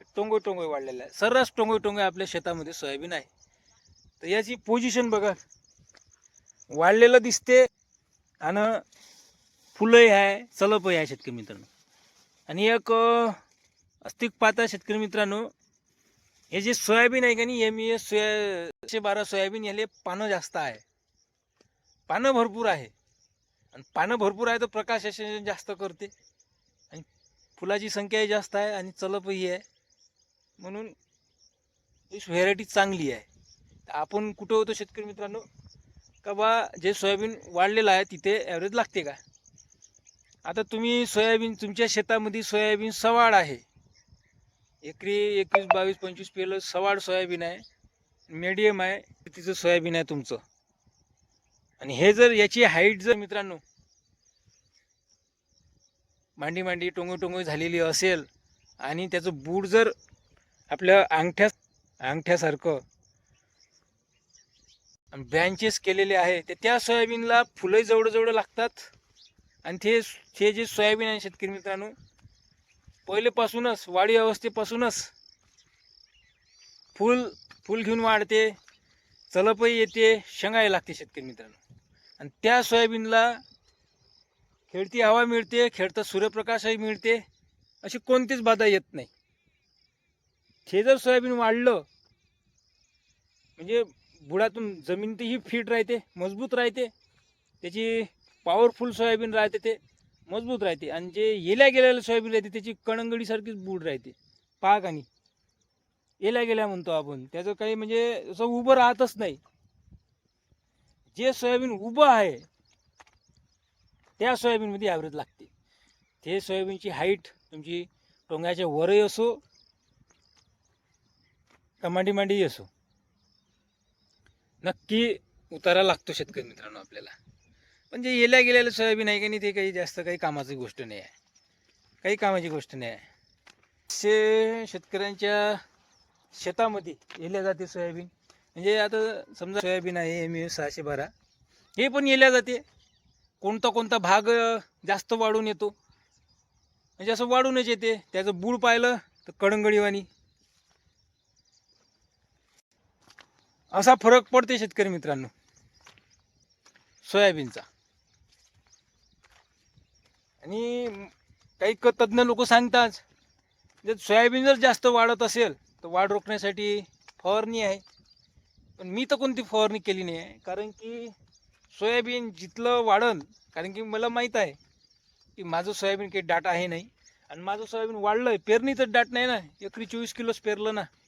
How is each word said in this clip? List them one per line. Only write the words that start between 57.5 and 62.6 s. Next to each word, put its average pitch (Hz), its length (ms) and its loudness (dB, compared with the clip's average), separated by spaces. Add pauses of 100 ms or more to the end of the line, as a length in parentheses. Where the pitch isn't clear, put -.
असेल 165 460 0 (560)
आणि 160 260 -6
त्याचं 170 360 -4
बूड 185 240 -4
जर 214 240 4 (800)
आपल्या 190 400 6
अंगठ्या, 170 380 2 (520)
अंगठ्यासारखं 156 800 -2 (2250)